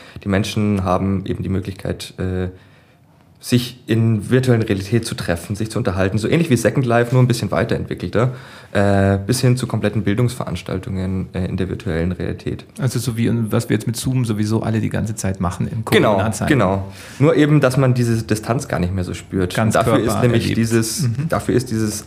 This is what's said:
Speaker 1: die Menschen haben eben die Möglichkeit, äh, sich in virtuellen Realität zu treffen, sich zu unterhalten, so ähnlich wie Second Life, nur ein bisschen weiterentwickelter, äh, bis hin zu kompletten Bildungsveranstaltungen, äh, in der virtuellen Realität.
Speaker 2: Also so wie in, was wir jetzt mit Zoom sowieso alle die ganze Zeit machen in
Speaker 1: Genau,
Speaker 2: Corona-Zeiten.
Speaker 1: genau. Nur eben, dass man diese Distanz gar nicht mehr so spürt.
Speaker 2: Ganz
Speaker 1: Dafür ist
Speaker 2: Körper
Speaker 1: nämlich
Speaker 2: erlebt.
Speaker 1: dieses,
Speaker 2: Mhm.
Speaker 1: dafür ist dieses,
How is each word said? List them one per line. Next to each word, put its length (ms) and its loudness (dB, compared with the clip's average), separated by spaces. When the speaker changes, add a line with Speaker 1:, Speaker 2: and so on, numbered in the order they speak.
Speaker 1:
die 60 -8
Menschen 560 0
haben 420 0
eben 160 -4
die 60 -6
Möglichkeit, 680 -6
äh, 300 -4
sich 440 -2
in 420 0
virtuellen 320 4
Realität 460 -2
zu 80 -8
treffen, 420 -4
sich 140 -6
zu 80 -4
unterhalten, 400 0
so 100 -2
ähnlich 220 2
wie 80 4
Second 260 2
Life, 300 2
nur 80 6
ein 40 6
bisschen 240 0
weiterentwickelter, 800 0
äh, 440 4
bis 240 -2
hin 160 4
zu 100 -4
kompletten 360 -2
Bildungsveranstaltungen, 1300 -4
äh, 140 -4
in 100 -4
der 140 -2
virtuellen 420 -2
Realität. 540 -6
Speaker 2:
Also 200 -2
so 180 -4
wie 120 0
in, 220 -2
was 200 0
wir 60 2
jetzt 100 -4
mit 100 -2
Zoom 300 0
sowieso 360 0
alle 180 0
die 100 0
ganze 240 -2
Zeit 260 -4
machen 280 -2
in 220 -6
Speaker 1:
Genau, 260 4
Speaker 2:
Corona-Zeiten. 360 0
Speaker 1:
genau. 340 2
Nur 160 6
eben, 280 6
dass 160 4
man 160 4
diese 300 2
Distanz 440 -2
gar 100 -2
nicht 160 0
mehr 100 -2
so 100 -6
spürt. 400 -2
Speaker 2:
Ganz 180 2
Speaker 1:
Dafür 280 4
ist 80 0
Speaker 2:
Körper 120 0
Speaker 1:
nämlich 220 4
Speaker 2:
erlebt. 160 0
Speaker 1:
dieses, 460 0
Speaker 2:
Mhm. 260 -2
Speaker 1:
dafür 240 0
ist 160 0
dieses, 360 -2